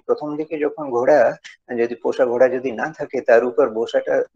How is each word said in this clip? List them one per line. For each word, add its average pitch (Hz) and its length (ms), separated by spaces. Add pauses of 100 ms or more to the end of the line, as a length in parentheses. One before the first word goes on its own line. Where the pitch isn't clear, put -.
প্রথম 147 300
দিকে 156 220
যখন 147 320
ঘোড়া, 127 480 (400)
যদি 117 180
পোষা 131 300
ঘোড়া 123 240
যদি 127 220
না 131 260
থাকে, 135 240
তার 117 220
উপর 127 260
বসাটা, 131 540 (120)